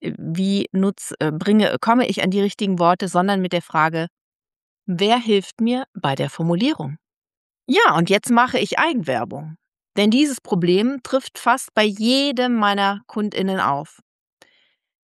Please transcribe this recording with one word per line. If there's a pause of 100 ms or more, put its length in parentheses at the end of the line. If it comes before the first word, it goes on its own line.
Wie
nutz-,
äh,
bringe,
komme
ich
an
die
richtigen
Worte?“,
sondern
mit
der
Frage, (800)
„Wer
hilft
mir (100)
bei
der
Formulierung?“ (720)
Ja,
und
jetzt
mache
ich
Eigenwerbung. (400)
Denn
dieses
Problem
trifft
fast
bei
jedem
meiner
KundInnen
auf. (1040)